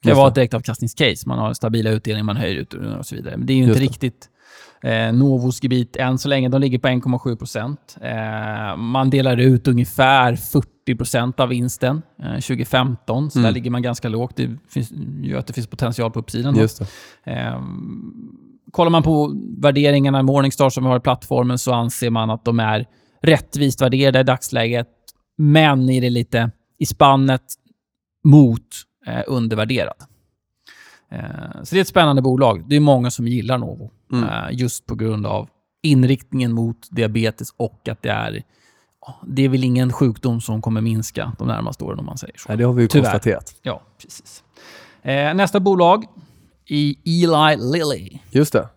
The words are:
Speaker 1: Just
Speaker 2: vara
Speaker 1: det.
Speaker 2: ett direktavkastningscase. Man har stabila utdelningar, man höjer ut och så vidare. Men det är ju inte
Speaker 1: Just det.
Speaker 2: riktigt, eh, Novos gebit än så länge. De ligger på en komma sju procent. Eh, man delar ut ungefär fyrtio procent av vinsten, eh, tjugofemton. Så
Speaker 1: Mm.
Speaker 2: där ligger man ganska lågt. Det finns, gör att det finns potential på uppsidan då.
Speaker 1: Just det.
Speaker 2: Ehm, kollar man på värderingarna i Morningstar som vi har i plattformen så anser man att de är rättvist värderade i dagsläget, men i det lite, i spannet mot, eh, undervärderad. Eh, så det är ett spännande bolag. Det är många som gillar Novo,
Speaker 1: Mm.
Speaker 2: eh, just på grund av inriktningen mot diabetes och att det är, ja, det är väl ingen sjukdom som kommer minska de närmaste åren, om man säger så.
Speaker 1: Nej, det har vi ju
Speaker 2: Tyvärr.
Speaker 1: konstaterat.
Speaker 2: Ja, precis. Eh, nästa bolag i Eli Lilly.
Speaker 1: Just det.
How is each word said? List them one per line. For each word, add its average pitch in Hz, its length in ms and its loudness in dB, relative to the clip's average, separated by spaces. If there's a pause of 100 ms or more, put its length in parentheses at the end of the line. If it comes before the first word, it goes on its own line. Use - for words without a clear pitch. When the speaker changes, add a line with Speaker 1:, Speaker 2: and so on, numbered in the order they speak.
Speaker 1:
Just 147 80 6
Speaker 2:
vara 135 80 8
Speaker 1:
det. 135 60 8
Speaker 2:
ett 113 40 -4
direktavkastningscase. 120 920 -2
Man 123 100 -4
har 110 140 -4
stabila 113 360 -2
utdelningar, 107 360 -2
man 107 120 -2
höjer 98 180 -2
ut - 180 -8
och 104 320 -10
så - 100 -14
vidare. - 220 -10
Men 123 80 -6
det 131 80 0
är - 20 2
ju 131 80 4
inte 123 60 8
Speaker 1:
Just 110 100 6
det. 135 60 2 (220)
Speaker 2:
riktigt, - 220 -10 (540)
eh, 113 300 -2
Novos 127 500 2
gebit 123 320 -2
än 131 220 -2
så 143 120 -4
länge. 131 200 0
De 135 120 0
ligger 127 180 0
på 139 80 -2
en 127 140 0
komma 123 180 -2
sju 120 160 -4
procent. 120 680 -12
Eh, 107 760 -8
man 127 320 0
delar 131 280 2
ut 127 300 4
ungefär 127 680 2
fyrtio - 600 -4
procent 123 420 -4
av 127 100 2
vinsten, 127 520 -4 (220)
eh, - 160 -6
tjugofemton. 127 920 -2
Så 127 80 0
Speaker 1:
Mm. 117 80 4
Speaker 2:
där 110 60 2
ligger 120 180 -6
man 123 100 -2
ganska 120 280 -4
lågt. 117 260 -6
Det 123 140 -4 (200)
finns, 127 220 -6 (320)
gör 131 160 -4
att - 80 -8
det 117 60 -12
finns 113 140 -6
potential 117 440 -4
på 117 80 -8
uppsidan 120 340 -4
då. 107 60 4
Speaker 1:
Just 110 200 2
det. 101 60 -6 (460)
Speaker 2:
Ehm, - 1000 -10 (400)
kollar 170 200 2
man 160 120 4
på 147 300 2 (280)
värderingarna 143 580 4
i 131 40 2
Morningstar 135 460 2
som 127 140 -4
vi 131 60 2
har 123 80 2
i - 20 2
plattformen 123 580 -2
så 127 160 -2
anser 120 360 -2
man 113 200 0
att 110 160 -6
de 117 140 0
är 110 260 0 (360)
rättvist 143 600 2
värderade 131 380 4
i 131 40 4
dagsläget, 120 640 -2 (500)
men 147 520 4
i 127 100 2
det 123 100 0
lite, 117 420 -2 (280)
i 151 60 -2
spannet 135 560 4 (840)
mot, 139 380 8 (460)
eh, 117 200 -6
undervärderad. 113 680 -2 (1160)
Eh, - 520 -14
så - 120 -8
det 190 40 4
är - 20 2
ett 180 60 0
spännande 147 340 4
bolag. 127 480 2
Det 143 60 2
är 147 40 6
många 131 320 4
som 117 160 -4
gillar 123 300 -2
Novo, 110 340 -10 (220)
Speaker 1:
Mm. 120 100 0
Speaker 2:
eh, 107 60 -2 (220)
just 123 340 -6
på 117 100 -8
grund 110 300 -4
av 107 220 -6 (360)
inriktningen 127 680 2
mot 113 240 -4 (140)
diabetes 113 680 -2
och - 320 -8
att 110 120 -10
det 113 80 -8
är, 107 340 -6 (600)
ja, - 220 -20
det 135 180 0
är 135 40 4
väl 131 140 2
ingen 127 300 0
sjukdom 117 480 0
som 110 200 -6
kommer 110 200 -2
minska 110 580 -4
de 117 80 -6
närmaste 110 360 -6
åren, - 160 -8
om - 60 -10
man - 120 -12
säger - 200 -16
så. - 120 -20
Speaker 1:
Nej, 107 80 -2
det 117 60 2
har 123 100 4
vi 123 80 2
ju 113 60 6
Speaker 2:
Tyvärr. 139 160 6
Speaker 1:
konstaterat. 104 580 -2
Speaker 2:
Ja, 101 200 -10 (200)
precis. - 420 -20 (580)
Eh, 143 320 -2
nästa 196 260 0
bolag 190 460 4 (600)
i 147 280 -2 (280)
Eli 156 340 4 (140)
Lilly. 143 480 -6 (120)
Speaker 1:
Just 147 220 2
det. - 240 0